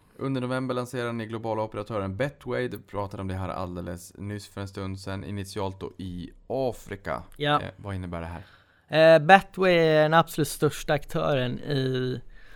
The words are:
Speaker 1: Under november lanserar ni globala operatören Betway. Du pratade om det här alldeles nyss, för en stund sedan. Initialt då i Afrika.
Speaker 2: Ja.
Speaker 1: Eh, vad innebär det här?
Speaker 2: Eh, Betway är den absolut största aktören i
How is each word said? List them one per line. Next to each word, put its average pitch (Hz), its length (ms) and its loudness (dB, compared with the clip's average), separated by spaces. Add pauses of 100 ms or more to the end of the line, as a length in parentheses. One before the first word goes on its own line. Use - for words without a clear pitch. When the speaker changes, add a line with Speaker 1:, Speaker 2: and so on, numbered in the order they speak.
(180)
Speaker 1:
Under 135 220 -2
november 127 340 -2
lanserar 123 380 -4
ni 113 140 -6
globala 110 360 -2
operatören 104 540 -4
Betway. 123 520 -2
Du 107 100 -8
pratade 98 420 -8
om 95 80 -6
det 92 60 -4
här 92 140 -4
alldeles 87 680 -8
nyss, 101 300 -10
för - 120 -12
en 98 80 -6
stund 95 320 -8
sedan. 95 240 -8
Initialt 98 560 -6
då 92 180 -8
i 87 320 -8 (160)
Afrika. 113 760 -4 (140)
Speaker 2:
Ja. 147 240 0
Speaker 1:
Eh, 95 160 -8
vad 98 180 -8
innebär 90 260 -6
det 82 60 -6
här? 85 160 -10 (460)
Speaker 2:
Eh, 160 340 8
Betway 185 520 6
är 160 280 6
den 156 120 4
absolut 165 340 4
största - 440 0
aktören 147 680 0
i 131 600 -2 (360)